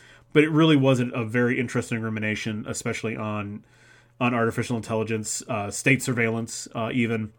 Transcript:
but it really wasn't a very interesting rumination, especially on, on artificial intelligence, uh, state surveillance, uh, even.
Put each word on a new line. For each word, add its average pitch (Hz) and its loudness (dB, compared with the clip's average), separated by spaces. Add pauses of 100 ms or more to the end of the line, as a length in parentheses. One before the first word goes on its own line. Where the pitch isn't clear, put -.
(320)
but 151 8
it 160 0
really 160 6
wasn't 127 4
a 120 -2
very 123 2
interesting 117 -4
rumination, 107 -4
especially 117 -6
on, 104 -6 (560)
on 123 2
artificial 117 0
intelligence, 110 -4
uh, 101 -4
state 131 2
surveillance, 113 -2
uh, 110 -4
even. 113 -2